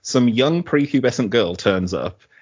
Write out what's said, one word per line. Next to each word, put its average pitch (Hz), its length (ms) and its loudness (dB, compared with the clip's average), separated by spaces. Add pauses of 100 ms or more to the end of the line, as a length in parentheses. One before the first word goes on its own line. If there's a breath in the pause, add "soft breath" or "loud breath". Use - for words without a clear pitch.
Some 123 260 2
young 127 340 2
prepubescent 131 680 0
girl 101 240 0
turns 92 380 0
up 71 300 -6 (200 soft breath)